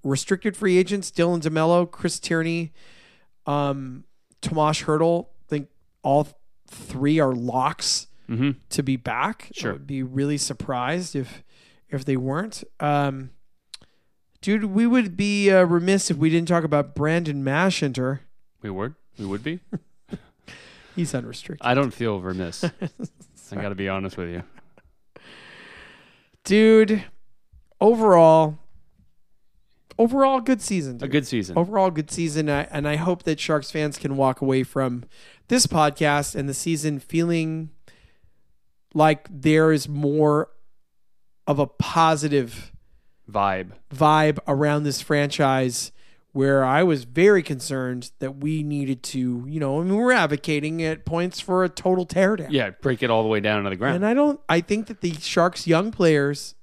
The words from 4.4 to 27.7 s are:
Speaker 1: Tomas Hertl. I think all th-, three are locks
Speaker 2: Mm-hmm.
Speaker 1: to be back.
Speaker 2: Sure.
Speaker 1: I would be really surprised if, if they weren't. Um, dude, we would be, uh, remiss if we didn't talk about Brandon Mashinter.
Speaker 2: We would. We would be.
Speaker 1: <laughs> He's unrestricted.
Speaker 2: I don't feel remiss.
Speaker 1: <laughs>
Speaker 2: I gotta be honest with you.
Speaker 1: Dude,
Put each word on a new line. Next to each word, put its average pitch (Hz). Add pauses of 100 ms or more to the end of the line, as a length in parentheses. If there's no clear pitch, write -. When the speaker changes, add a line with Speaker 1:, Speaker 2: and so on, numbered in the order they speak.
Speaker 1:
Tomas 156
Hertl. 165
I -
think 147 (340)
all 143
th-, - (340)
three 143
are 135
locks 123 (220)
Speaker 2:
Mm-hmm. 131 (120)
Speaker 1:
to -
be 135
back. 123
Speaker 2:
Sure. -
Speaker 1:
I -
would 139
be 135
really 139
surprised 139
if, - (440)
if 135
they 135
weren't. 143 (160)
Um, 143 (1080)
dude, 208
we 208
would 233
be, 202
uh, 185
remiss 180
if 160
we 156
didn't 165
talk 170
about 147
Brandon 151
Mashinter. 139 (440)
Speaker 2:
We 107
would. 104 (200)
We 101
would 104
be. 165 (100)
Speaker 1:
<laughs> -
He's 170
unrestricted. -
Speaker 2:
I 123
don't 135
feel 107
remiss. 92
Speaker 1:
<laughs> -
Speaker 2:
I -
gotta 101
be 98
honest 95
with 87
you. 85 (2000)
Speaker 1:
Dude, 220 (760)